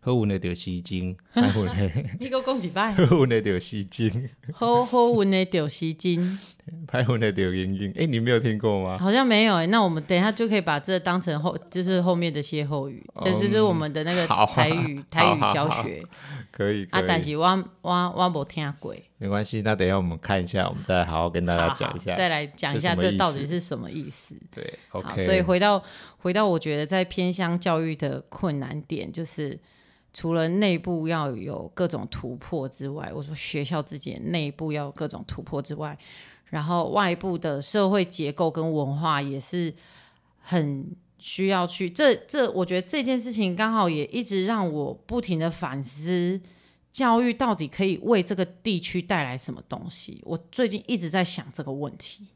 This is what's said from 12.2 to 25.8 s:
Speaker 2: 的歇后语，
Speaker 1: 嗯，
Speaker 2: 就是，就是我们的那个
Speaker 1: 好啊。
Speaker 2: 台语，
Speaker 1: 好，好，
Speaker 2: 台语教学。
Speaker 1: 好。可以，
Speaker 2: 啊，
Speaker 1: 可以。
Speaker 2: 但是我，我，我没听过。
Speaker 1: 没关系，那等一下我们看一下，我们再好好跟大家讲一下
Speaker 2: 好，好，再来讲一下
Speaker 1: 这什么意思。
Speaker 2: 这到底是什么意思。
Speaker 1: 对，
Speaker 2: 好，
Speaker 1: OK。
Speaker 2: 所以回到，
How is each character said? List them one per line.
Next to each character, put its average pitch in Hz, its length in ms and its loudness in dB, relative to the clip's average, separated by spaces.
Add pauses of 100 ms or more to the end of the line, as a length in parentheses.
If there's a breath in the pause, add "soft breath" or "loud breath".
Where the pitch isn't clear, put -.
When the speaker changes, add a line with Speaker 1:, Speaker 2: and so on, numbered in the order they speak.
Speaker 2:
的 147 100 -4
歇 147 220 -4
后 139 240 -2
语， - 160 -14 (120)
Speaker 1:
嗯， - 140 0
Speaker 2:
就 185 80 4
是， 202 120 4
就 208 60 4
是 214 60 6
我 202 120 4
们 156 180 0
的 156 120 -2
那 175 100 0
个 175 120 2
Speaker 1:
好 120 100 4
啊。 107 100 8
Speaker 2:
台 156 240 4
语， 160 260 0
Speaker 1:
好， 139 60 -12
好， - 80 -14
Speaker 2:
台 160 240 6
语 101 200 4
教 143 140 2 (140)
学。 76 200 -6
Speaker 1:
好。 - 60 -16 (420 loud breath)
可 - 220 0
以， 208 140 -2
Speaker 2:
啊， 185 140 0
Speaker 1:
可 190 40 0
以。 185 40 0
Speaker 2:
但 170 120 2
是 147 160 -4
我， 180 280 4 (180)
我， 175 100 0 (240)
我 180 140 2
没 156 160 -2
听 147 320 -6
过。 - 160 -12 (240)
Speaker 1:
没 98 100 -4
关 104 160 2
系， 107 160 -2
那 107 160 2
等 92 100 4
一 90 40 6
下 98 80 4
我 95 40 2
们 85 160 -2
看 98 240 0
一 87 40 -2
下， 92 200 0
我 87 80 -2
们 98 80 -8
再 90 220 2
好 82 160 -2
好 85 80 2
跟 87 160 -2
大 87 100 2
家 85 200 2
讲 - 200 -4
一 - 40 -8
下 87 140 -6
Speaker 2:
好， - 20 0
好， - 20 -4
再 180 140 0
来 151 160 -2
讲 143 280 -4
一 - 60 0
下 175 140 2
Speaker 1:
这 175 80 0
什 185 80 4
么 - 0 -
意 - 0 -
思。 - 20 0
Speaker 2:
这 196 60 0
到 180 140 4
底 139 140 -4
是 170 140 -2
什 170 180 -6
么 - 120 -10
意 143 180 -8
思。 - 260 -14 (160)
Speaker 1:
对， - 280 -12 (100)
Speaker 2:
好， - 120 -8
Speaker 1:
OK。 - 260 -2
Speaker 2:
所 190 80 4
以 185 80 4
回 180 180 4
到， 202 220 4 (360 loud breath)